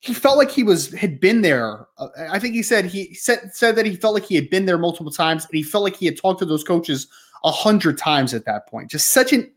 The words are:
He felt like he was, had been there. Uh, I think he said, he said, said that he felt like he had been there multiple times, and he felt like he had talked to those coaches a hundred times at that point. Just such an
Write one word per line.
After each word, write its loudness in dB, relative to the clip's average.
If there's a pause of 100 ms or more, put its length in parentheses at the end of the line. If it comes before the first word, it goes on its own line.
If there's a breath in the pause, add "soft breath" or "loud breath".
He -6
felt 4
like 4
he 0
was, 2
had -4
been 4
there. 0 (120)
Uh, -12 (220)
I -4
think -6
he -2
said, 2
he -8
said, -2
said 2
that 2
he -2
felt 0
like -2
he -4
had 2
been 0
there 2
multiple -4
times, -2
and -16
he -2
felt -2
like -2
he -4
had -2
talked -2
to -2
those -2
coaches -2 (380 loud breath)
a 4
hundred 2
times 0
at -6
that -6
point. -14
Just -2
such 4
an 0